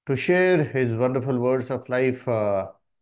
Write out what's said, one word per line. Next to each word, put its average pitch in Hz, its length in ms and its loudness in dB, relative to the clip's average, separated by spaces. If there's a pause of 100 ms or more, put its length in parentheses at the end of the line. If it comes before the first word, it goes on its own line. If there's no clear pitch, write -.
to 135 100 -2
share 180 500 2
His 120 280 -2
wonderful 127 460 0
words 127 320 0
of 123 180 -6
life, 127 380 0
uh, 104 400 0 (340)